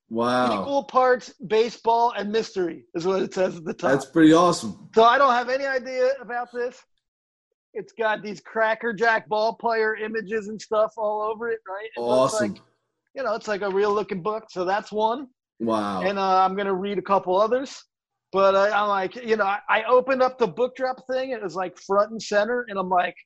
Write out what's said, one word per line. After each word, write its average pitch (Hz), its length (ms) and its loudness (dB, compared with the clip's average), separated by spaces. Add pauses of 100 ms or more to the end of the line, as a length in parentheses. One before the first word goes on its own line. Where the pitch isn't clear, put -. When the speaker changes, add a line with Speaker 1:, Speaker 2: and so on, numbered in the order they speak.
Speaker 1:
Wow. 240 520 0
Speaker 2:
Equal 277 220 -2
parts 254 500 0 (140)
baseball 233 680 2
and 208 140 -6
mystery 180 600 -4
is 170 120 -6
what 190 160 0
it 226 120 -6
says 185 240 -2
at 170 60 -16
the - 100 -8
top. 123 180 -2
Speaker 1:
That's 139 140 0
pretty 160 280 6
awesome. 165 640 2
Speaker 2:
So 220 80 8
I 240 140 8
don't 277 160 6
have 240 160 -2
any 269 160 -2
idea 262 540 0
about 240 320 -10
this. 240 320 -8 (920)
It's 208 200 -12
got 220 280 -2
these 202 200 -10
Cracker 220 500 -2
Jack 220 380 0
ball 214 260 0
player 220 400 -2
images 214 520 -6
and 214 140 -12
stuff 220 360 0
all 214 240 -4
over 220 280 -6
it, 233 180 -6
right? 196 280 -12
It - 60 -10
looks 127 320 2
Speaker 1:
Awesome. 151 200 -2
Speaker 2:
like, - 80 -16 (520)
you 269 100 -8
know, 220 120 -2
it's 214 120 -10
like 208 140 -4
a 208 80 -4
real 202 240 2
looking 202 280 -4
book. 214 280 -6
So 180 160 -4
that's 202 260 -2
one. 226 360 -2 (320)
Speaker 1:
Wow. 208 420 -2
Speaker 2:
And, 196 180 -2
uh, 190 240 4
I'm 190 120 0
gonna 196 180 -2
read 196 240 -4
a 185 60 -4
couple 185 360 0
others. 240 440 -2 (500)
But 196 220 4
I, 196 160 4
I'm 208 180 2
like, 190 260 -2
you 233 220 -2
know, 208 80 0
I, 202 140 -2 (100)
I 214 140 2
opened 254 380 2
up 254 160 2
the 233 100 2
book 240 280 -4
drop 254 320 -4
thing. 262 260 -4
And 220 80 -8
it - 20 -8
was, 165 120 -8
like, 185 220 -6
front 202 340 0
and 226 100 -10
center. 220 460 0
And 196 100 -6
I'm 190 120 -4
like, 185 260 0 (100)